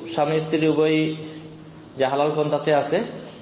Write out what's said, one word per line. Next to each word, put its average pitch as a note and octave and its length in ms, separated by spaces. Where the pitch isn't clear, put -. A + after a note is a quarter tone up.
স্বামী D#3 260
স্ত্রী D#3 280
উভয়ই D#3 480
যে C3 80
হালাল C#3+ 300
পন্থাতে D3+ 400
আছে, C#3+ 280